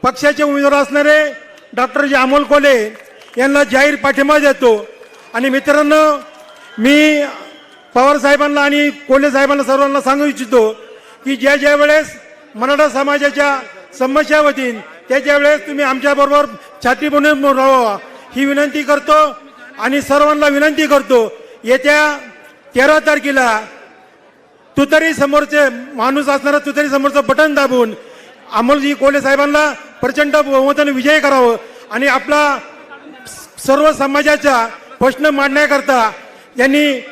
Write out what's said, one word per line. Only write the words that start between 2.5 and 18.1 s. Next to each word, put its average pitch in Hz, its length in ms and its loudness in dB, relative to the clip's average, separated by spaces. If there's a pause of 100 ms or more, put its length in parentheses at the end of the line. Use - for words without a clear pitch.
यांना 277 280 2
जाहीर 269 300 2
पाठिंबा 277 440 0
देतो. 262 480 2 (480)
आणि 247 140 -2
मित्रांनो, 294 680 2 (600)
मी 294 440 2 (720)
पवार 277 240 2
साहेबांना 285 420 0
आणि 285 300 0
कोल्हे 277 400 0
साहेबांना 277 320 0
सर्वांना 269 380 0
सांगू 277 240 0
इच्छितो 233 480 0 (520)
की 269 120 -4
ज्या 269 200 2
ज्या 285 200 0
वेळेस 294 360 2 (420)
मराठा 285 340 0
समाजाच्या 285 680 -2 (400)
समस्या 294 400 0
होतील, 262 420 -2 (280)
त्या 262 100 0
त्या 285 180 0
वेळेस 294 300 0
तुम्ही 285 180 -4
आमच्याबरोबर 277 600 0 (380)
छाती 254 240 -2
बनवून 285 500 2
राहावा 254 380 2 (360)